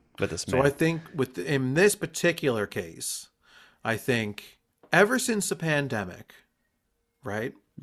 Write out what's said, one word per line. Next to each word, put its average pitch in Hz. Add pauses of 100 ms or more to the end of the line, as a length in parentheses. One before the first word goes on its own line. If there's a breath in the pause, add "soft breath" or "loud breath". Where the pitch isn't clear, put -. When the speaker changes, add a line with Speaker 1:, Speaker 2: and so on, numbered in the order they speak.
(200)
Speaker 1:
With 98
this 85
Speaker 2:
So 107
Speaker 1:
man. 135
Speaker 2:
I 143
think 165 (120)
with, 127
in 139
this 202
particular 139
case, - (560 soft breath)
I 113
think 110 (340)
ever 208
since 220
the 185
pandemic, 120 (880)
right, 107 (280)